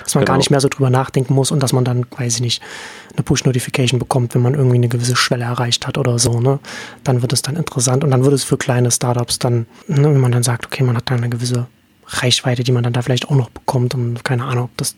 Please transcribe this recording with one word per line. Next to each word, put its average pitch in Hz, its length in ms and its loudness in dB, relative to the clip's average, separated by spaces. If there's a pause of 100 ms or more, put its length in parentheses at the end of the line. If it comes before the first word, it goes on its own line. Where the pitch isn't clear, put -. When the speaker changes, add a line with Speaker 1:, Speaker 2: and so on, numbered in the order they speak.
Speaker 1:
dass - 120 -2
man 139 100 4
gar 131 80 2
Speaker 2:
Genau. 139 60 4
Speaker 1:
nicht 139 100 2
mehr 143 100 4
so 135 80 4
drüber 131 220 0
nachdenken 131 440 0
muss 131 180 2
und 147 120 2
dass 120 80 0
man 127 140 2
dann, 123 260 0
weiß 120 240 -4
ich 117 60 -2
nicht, 120 200 -2 (540)
eine - 80 0
Push-Notification 127 760 0
bekommt, 120 360 0
wenn 127 60 4
man 123 120 4
irgendwie 127 220 4
eine 120 140 4
gewisse 120 260 -2
Schwelle 120 300 -2
erreicht 120 420 -2
hat 135 100 -4
oder 123 220 2
so, 117 220 2
ne? 135 180 2 (460)
Dann 123 160 2
wird 127 100 -2
es 127 100 0
dann 135 140 -4
interessant 131 480 0
und 131 80 2
dann 131 140 4
wird 143 80 4
es 131 100 0
für 135 140 0
kleine 123 340 0
Startups 120 480 -2
dann, 120 260 0 (220)
ne, 143 160 2
wenn 147 160 4
man 123 140 2
dann 123 100 2
sagt, 120 220 -2
okay, - 180 -4
man 120 140 2
hat - 120 -6
da 127 60 -2
eine 120 140 -2
gewisse 120 380 -4 (380)
Reichweite, 123 600 -2
die 127 80 2
man 120 100 2
dann 120 80 -2
da 123 100 -2
vielleicht 123 280 -2
auch 143 60 2
noch 127 140 0
bekommt - 460 -4
und 120 300 -4
keine 123 180 -2
Ahnung, 123 220 -4
ob - 100 -12
das - 220 -6